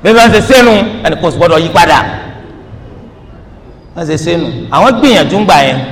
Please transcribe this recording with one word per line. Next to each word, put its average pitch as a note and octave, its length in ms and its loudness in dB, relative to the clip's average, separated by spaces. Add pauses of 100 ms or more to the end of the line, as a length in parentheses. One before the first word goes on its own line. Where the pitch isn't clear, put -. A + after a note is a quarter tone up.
Bí G3 80 0
wọ́n A3+ 220 4
ṣe G#3+ 80 2
sẹ́nu, A#3+ 320 4 (320)
ẹnì D#3+ 160 -2
kan E3+ 100 -2
sì C#3 80 -8
gbọ́dọ̀ E3 220 2
yí E3 80 -4
padà. D#3 300 2 (2000)
Wọ́n - 120 -8
ṣe D#3 80 -2
sẹ́nu. E3 300 -4 (240)
Àwọn F3+ 280 2
gbìyànjú F#3+ 400 2
ń G#3+ 80 0
gbà F3+ 100 2 (100)
yẹn C3 120 -2 (140)